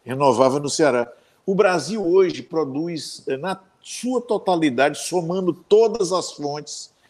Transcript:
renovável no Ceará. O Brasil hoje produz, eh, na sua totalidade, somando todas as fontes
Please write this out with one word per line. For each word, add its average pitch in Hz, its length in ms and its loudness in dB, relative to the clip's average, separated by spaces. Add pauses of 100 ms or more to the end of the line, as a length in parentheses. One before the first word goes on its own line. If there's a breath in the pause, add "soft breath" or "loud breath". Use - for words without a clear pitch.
renovável 131 540 0
no 143 100 -6
Ceará. 123 420 0 (340 soft breath)
O 196 100 -2
Brasil 185 500 0
hoje 170 380 2
produz, 156 840 -6
eh, 135 80 -4
na 185 240 -6 (220)
sua 247 400 -6
totalidade, 156 800 2
somando 175 520 -2
todas 208 640 4
as - 180 -2
fontes 147 600 -10 (160)